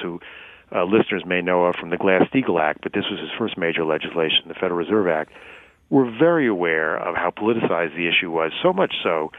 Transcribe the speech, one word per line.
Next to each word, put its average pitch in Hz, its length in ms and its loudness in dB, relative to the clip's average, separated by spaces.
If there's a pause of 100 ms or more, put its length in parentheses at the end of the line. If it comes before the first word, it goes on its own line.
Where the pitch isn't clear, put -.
who, 87 200 -8 (520)
uh, 92 120 0
listeners 98 400 2
may 90 160 -2
know 90 240 2
of 87 100 2
from 87 140 -10
the 87 80 -2
Glass-Steagall 95 640 2
Act, 76 200 0
but - 120 -8
this 101 180 -2
was 90 80 -8
his 80 180 -10
first 110 200 -4
major 82 260 -2
legislation, 78 640 -2
the 82 60 -12
Federal 87 240 -2
Reserve 92 300 0
Act, 78 260 -2 (580)
were 131 180 4
very 151 380 4
aware 85 500 0
of - 180 -4
how 87 140 -2
politicized 92 640 0
the 85 140 -2
issue 85 220 -2
was, 80 200 0 (100)
so 180 120 2
much 185 300 -2
so, 80 360 -2